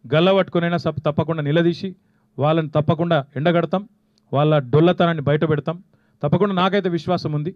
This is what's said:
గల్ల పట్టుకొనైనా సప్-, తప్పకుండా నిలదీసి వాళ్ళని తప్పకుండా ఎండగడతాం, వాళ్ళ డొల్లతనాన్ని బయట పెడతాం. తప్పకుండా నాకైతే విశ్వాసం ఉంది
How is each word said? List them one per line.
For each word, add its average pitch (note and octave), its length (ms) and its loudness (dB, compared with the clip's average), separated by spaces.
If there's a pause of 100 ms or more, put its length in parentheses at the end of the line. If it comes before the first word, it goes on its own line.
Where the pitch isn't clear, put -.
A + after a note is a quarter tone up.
గల్ల D#3 320 2
పట్టుకొనైనా E3+ 480 -2
సప్-, D#3 220 -4
తప్పకుండా D#3 420 -2
నిలదీసి E3+ 400 0 (480)
వాళ్ళని D#3 400 0
తప్పకుండా E3 400 0 (220)
ఎండగడతాం, E3+ 420 0 (500)
వాళ్ళ D3+ 220 2 (200)
డొల్లతనాన్ని E3+ 560 2
బయట D3+ 220 0
పెడతాం. D#3+ 260 -4 (460)
తప్పకుండా F3 380 0
నాకైతే F#3 360 0
విశ్వాసం E3 400 -4
ఉంది D3+ 180 -6